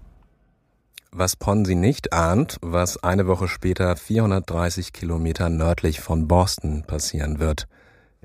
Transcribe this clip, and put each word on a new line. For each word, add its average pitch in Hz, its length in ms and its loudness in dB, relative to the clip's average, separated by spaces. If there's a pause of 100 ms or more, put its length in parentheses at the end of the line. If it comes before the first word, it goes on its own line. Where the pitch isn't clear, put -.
(1120)
Was 92 240 -2
Ponzi 101 400 2
nicht 95 380 0
ahnt, 85 480 2
was 87 400 -2
eine 92 240 2
Woche 92 220 2
später 90 480 0
vierhundertdreißig 92 1000 -2
Kilometer 82 560 -2
nördlich 80 520 0
von 80 260 -2
Boston 82 580 2
passieren 76 540 -4
wird, 78 280 -2 (580)